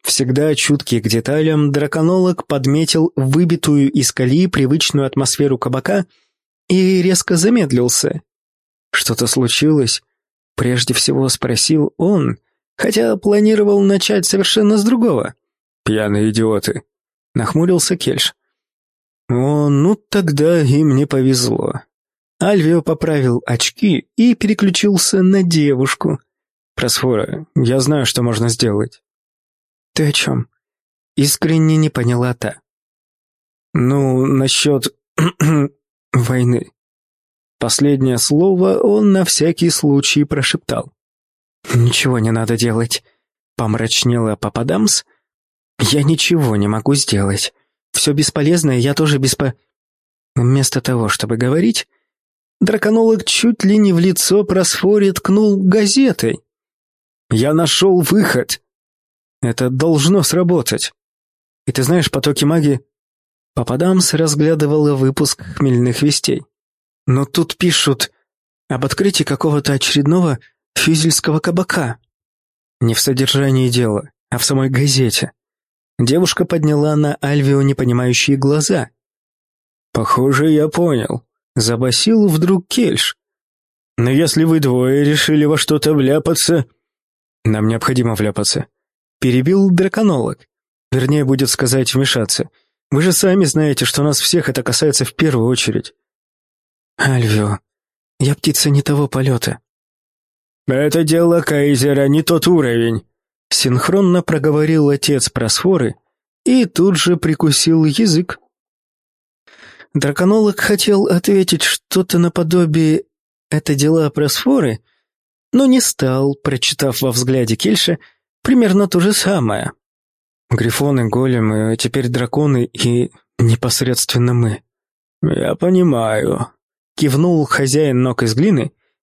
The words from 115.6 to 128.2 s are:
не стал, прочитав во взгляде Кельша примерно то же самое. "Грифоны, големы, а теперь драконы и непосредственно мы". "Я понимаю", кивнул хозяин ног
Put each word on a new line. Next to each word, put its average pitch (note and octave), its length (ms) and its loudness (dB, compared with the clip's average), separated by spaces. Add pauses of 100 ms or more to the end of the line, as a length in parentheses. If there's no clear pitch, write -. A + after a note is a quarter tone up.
не B3+ 140 4
стал, C3+ 540 0
прочитав C3+ 680 -4
во C3 80 0
взгляде B2 460 0
Кельша F#3+ 420 -2 (500)
примерно G3+ 400 2
то F3+ 100 0
же G3 140 2
самое. B2+ 600 -2 (800)
"Грифоны, A#2+ 600 0
големы, A2+ 600 0
а A2+ 40 -2
теперь A#2+ 320 -4
драконы B2+ 560 0
и A#2+ 460 -2 (280)
непосредственно A#2+ 920 0
мы". A#2 300 -2 (580)
"Я - 340 -2
понимаю", B2+ 920 0 (480)
кивнул D3+ 480 2
хозяин C3+ 580 0
ног B2+ 200 -2